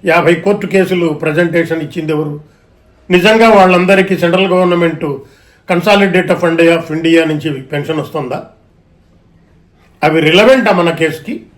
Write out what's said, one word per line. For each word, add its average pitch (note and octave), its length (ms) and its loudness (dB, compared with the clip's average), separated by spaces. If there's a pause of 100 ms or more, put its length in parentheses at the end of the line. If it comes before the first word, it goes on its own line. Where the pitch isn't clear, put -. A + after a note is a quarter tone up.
యాభై E3+ 300 2
కోర్టు G3 320 -4
కేసులు F#3 400 0
ప్రజెంటేషన్ D#3+ 720 -2
ఇచ్చింది D#3 300 -8
ఎవరు? D3+ 300 -6 (680)
నిజంగా G#3+ 400 4
వాళ్ళందరికీ F#3+ 680 4
సెంట్రల్ F3 300 0
గవర్నమెంట్ E3+ 580 0 (680)
Consolidated F3+ 680 2
Fund E3 220 0
of E3 360 0
India E3 300 2
నుంచి D3 340 -6
పెన్షన్ D3 380 -6
వస్తుందా? C3+ 440 -8 (1600)
అవి D#3 180 2
రిలవెంటా G#3+ 500 2
మన F3 180 0
కేసుకి? E3 540 -6 (140)